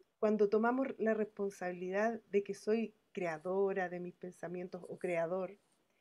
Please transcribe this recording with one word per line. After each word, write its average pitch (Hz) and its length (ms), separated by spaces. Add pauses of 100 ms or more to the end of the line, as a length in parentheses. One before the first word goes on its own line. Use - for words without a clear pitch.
(200)
cuando 214 300
tomamos 240 380 (120)
la 220 140
responsabilidad 196 1160
de 202 140
que 196 100
soy 220 420 (160)
creadora 185 800
de 175 100
mis 180 160
pensamientos 180 720
o - 120
creador, 180 580 (440)